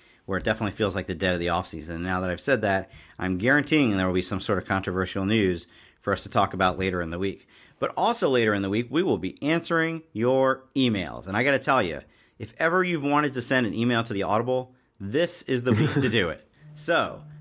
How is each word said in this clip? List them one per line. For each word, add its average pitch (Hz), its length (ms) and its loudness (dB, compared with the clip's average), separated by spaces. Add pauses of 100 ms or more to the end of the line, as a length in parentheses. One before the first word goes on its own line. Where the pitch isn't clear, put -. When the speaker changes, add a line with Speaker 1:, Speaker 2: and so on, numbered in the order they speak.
(260)
Speaker 1:
where 92 120 -2
it - 60 -6
definitely 107 320 -2
feels 98 180 0
like 92 140 -4
the 92 60 -2
dead 92 200 0
of 85 60 -2
the 87 80 -2
offseason. 85 540 -4
Now 92 180 -2
that 92 100 -2
I've 85 120 -6
said 127 200 2
that, 98 280 0 (280)
I'm 92 200 -2
guaranteeing 139 580 2
there 92 100 2
will 90 80 0
be 90 80 2
some 95 180 -4
sort 98 180 0
of - 80 -8
controversial 95 580 -2
news 98 420 2 (320)
for 101 140 -2
us 92 120 -2
to - 40 -12
talk 101 260 2
about 92 240 2
later 92 240 -2
in 82 80 -4
the 85 80 -6
week. 95 300 -6 (320)
But - 160 -4
also 196 320 0
later 117 260 4
in 101 80 0
the 98 80 -2
week, 120 200 0
we 156 120 0
will 127 160 2
be 90 240 -6
answering 165 600 -2 (100)
your 131 540 2 (100)
emails. 92 500 0
And 95 100 -4
I 120 60 0
gotta 135 160 2
tell 131 240 2
you, 78 180 -4 (380)
if - 200 -12
ever 170 240 2
you've 170 220 -2
wanted 143 300 2
to 120 80 -4
send 127 240 2
an 95 80 -2
email 117 280 2
to 117 120 -4
the 98 80 -2
Audible, 120 520 0 (240)
this 143 440 -2
is 127 200 -2
the 123 120 2
week 139 180 2
to 135 160 2
do 98 220 2
it. - 100 -8 (220)
Speaker 2:
<laughs> - 120 -20
Speaker 1:
So, 147 480 -2 (180)